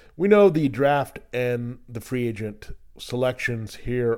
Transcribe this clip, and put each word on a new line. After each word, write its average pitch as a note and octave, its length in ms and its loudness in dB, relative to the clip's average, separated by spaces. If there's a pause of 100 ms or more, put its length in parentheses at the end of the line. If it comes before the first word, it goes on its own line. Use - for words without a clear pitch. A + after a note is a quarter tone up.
(160)
we F3 100 -2
know G3+ 220 8
the D#3 200 2
draft C#3 500 0 (160)
and B2 520 -4
the B2 140 -10
free B2 280 -4
agent G#2+ 420 -8 (280)
selections B2 760 -4
here A#2+ 440 -2